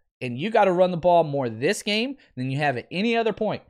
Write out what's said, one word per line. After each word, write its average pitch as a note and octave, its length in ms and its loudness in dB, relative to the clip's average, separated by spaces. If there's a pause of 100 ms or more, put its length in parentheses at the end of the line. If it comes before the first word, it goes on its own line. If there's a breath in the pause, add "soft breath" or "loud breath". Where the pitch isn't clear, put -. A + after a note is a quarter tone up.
(200)
And B2 160 -6
you E3+ 140 -4
gotta G#3 220 4
run F3+ 180 4
the F3+ 60 -4
ball E3+ 260 4
more C#3 260 -2
this B2+ 360 -2
game A3+ 320 -2 (180 soft breath)
than B2+ 160 -6
you C3+ 80 -4
have D3 180 0
at A2+ 140 -10
any A3+ 260 -2
other A3+ 160 0
point. G3 380 -4